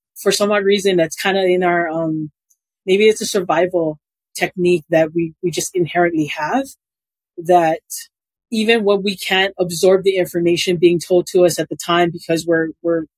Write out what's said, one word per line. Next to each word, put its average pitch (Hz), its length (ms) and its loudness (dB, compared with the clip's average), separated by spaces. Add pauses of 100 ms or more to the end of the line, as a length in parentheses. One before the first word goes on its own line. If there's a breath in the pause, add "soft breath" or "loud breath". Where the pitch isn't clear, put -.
(220)
for 196 120 2
some 208 180 0
odd 202 140 0
reason, 196 320 2
that's 160 180 0
kinda 196 300 -2
in 185 180 2
our, 175 240 0
um, 156 440 -4 (540)
maybe 196 220 2
it's 214 140 2
a 214 40 -6
survival 175 720 0 (380)
technique 175 540 0
that 160 240 2
we, 170 280 -4
we 175 100 -2
just - 240 -6
inherently 175 500 0
have, 220 400 -4 (720)
that 170 440 2 (680)
even 220 320 2
when 202 180 2
we 196 140 -4
can't 196 420 -2
absorb 185 460 0
the 190 140 0
information 175 600 0
being 170 220 4
told 180 280 0
to 180 180 4
us 160 140 0
at 156 100 -4
the 156 80 -10
time 175 340 0
because 165 340 -4
we're, 165 240 0 (120)
we're, 170 240 -2 (120)